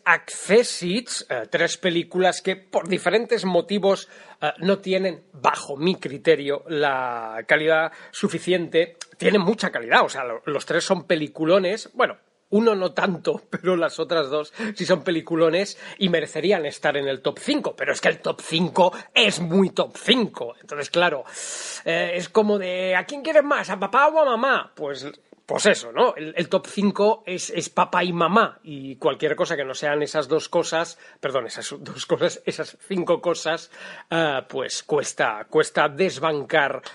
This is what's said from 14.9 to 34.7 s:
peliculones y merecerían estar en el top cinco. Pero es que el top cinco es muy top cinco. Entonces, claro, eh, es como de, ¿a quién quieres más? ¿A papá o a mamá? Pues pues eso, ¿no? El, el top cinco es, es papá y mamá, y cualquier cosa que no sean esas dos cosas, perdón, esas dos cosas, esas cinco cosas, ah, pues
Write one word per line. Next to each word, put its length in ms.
peliculones 760
y 120
merecerían 560
estar 320
en 100
el 140
top 180
cinco. 360
Pero 160
es 100
que 80
el 100
top 220
cinco 520
es 260
muy 320
top 260
cinco. 640
Entonces, 280
claro, 340
eh, 300
es 140
como 300
de, 360
¿a 100
quién 160
quieres 220
más? 260
¿A 100
papá 280
o 120
a 60
mamá? 500
Pues 320
pues 220
eso, 240
¿no? 240
El, 200
el 140
top 160
cinco 580
es, 280
es 180
papá 340
y 80
mamá, 520
y 320
cualquier 400
cosa 200
que 80
no 120
sean 260
esas 260
dos 220
cosas, 480
perdón, 260
esas 360
dos 260
cosas, 380
esas 300
cinco 340
cosas, 480
ah, 400
pues 320